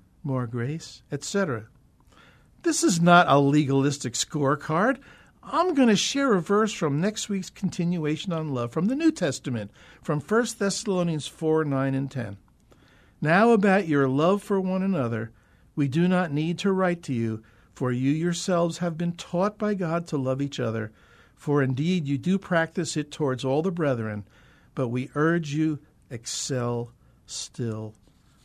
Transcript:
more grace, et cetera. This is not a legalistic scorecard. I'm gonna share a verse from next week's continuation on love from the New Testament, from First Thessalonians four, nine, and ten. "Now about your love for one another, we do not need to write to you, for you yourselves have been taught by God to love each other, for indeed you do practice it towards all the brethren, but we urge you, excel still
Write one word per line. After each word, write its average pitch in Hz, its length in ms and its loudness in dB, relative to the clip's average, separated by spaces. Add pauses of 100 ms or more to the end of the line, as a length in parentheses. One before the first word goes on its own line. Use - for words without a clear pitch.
(220)
more 131 240 -2
grace, 123 640 -6
et 143 140 -6
cetera. 139 420 -2 (960)
This 339 220 0
is 190 160 4
not 175 280 8
a 139 100 6
legalistic 139 760 2
scorecard. 156 840 -2 (440)
I'm 339 320 0
gonna 240 220 6
share 277 380 0
a 185 60 2
verse 208 320 2
from 147 280 0
next 214 280 -4
week's 196 220 -4
continuation 170 840 -2
on 156 220 -4
love 120 180 -4
from 165 140 0
the 247 80 0
New 311 180 2
Testament, 135 580 -4 (320)
from 151 180 -2
First 226 380 0
Thessalonians 180 680 -2
four, 156 380 0
nine, 135 300 0
and 135 160 -2
ten. 107 280 -8 (800)
"Now 185 320 6
about 202 340 4
your 143 220 4
love 165 340 2
for - 160 0
one 185 240 -2
another, 123 500 -2 (440)
we 143 120 2
do 165 200 2
not 180 240 2
need 160 280 -2
to 196 120 0
write 180 320 0
to 139 80 -6
you, 113 300 -2 (320)
for 127 180 -2
you 127 180 0
yourselves 170 680 0
have 170 180 -4
been 170 160 -2
taught 185 460 -4
by 208 160 -2
God 170 320 -2
to 160 100 -4
love 131 240 -2
each 139 180 -6
other, 113 340 -4 (440)
for 147 260 0
indeed 147 440 0
you 143 100 0
do 180 220 0
practice 165 580 -2
it 147 140 -4
towards 127 340 -2
all 135 160 0
the 180 100 -2
brethren, 117 540 -2 (500)
but 131 140 -2
we 123 260 -4
urge 160 380 0
you, 156 280 0 (280)
excel 120 840 -6 (340)
still 110 680 -8 (500)